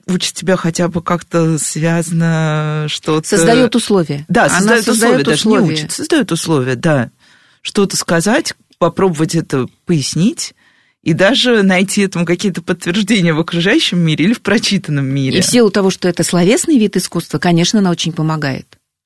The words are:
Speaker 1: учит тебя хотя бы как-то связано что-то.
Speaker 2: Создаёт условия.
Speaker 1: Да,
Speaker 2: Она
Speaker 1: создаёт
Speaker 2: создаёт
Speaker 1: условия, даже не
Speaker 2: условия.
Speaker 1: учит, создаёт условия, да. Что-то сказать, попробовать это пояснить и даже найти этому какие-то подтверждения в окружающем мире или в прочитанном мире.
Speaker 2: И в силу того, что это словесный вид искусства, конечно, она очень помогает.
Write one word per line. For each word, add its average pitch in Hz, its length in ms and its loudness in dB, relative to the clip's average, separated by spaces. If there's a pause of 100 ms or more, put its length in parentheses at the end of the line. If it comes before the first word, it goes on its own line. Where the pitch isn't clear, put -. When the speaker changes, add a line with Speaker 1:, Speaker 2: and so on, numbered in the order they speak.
Speaker 1:
учит 185 260 -2
тебя 180 240 0
хотя 170 320 -2
бы 165 140 -4
как-то 165 560 0
связано 160 1300 -2
что-то. 160 400 -4
Speaker 2:
Создаёт 226 480 4
условия. 160 520 0
Speaker 1:
Да, 202 180 4
Speaker 2:
Она 160 120 0
Speaker 1:
создаёт 214 260 2
Speaker 2:
создаёт 226 360 2
Speaker 1:
условия, 139 40 0
даже 156 240 0
не 220 100 4
Speaker 2:
условия. 170 160 2
Speaker 1:
учит, 156 180 -6
создаёт 285 400 -2
условия, 135 440 -2
да. 131 340 0 (500)
Что-то - 380 -2
сказать, 208 560 -2 (240)
попробовать 165 560 0
это 143 320 -2 (180)
пояснить 175 680 -2 (480)
и 170 100 -2
даже 214 500 2
найти 190 400 2
этому 175 240 -2
какие-то 175 360 -2
подтверждения 185 720 0
в 151 60 0
окружающем 175 640 0
мире 156 240 0
или 226 80 2
в - 80 -4
прочитанном 196 680 0
мире. 135 320 -2
Speaker 2:
И - 20 2
в 185 60 0
силу 233 240 4
того, 190 200 0
что 185 180 -2
это 175 160 -2
словесный 226 540 2
вид 208 180 0
искусства, 170 420 -4
конечно, 170 400 2
она 190 120 2
очень 165 220 -2
помогает. 156 540 -4 (400)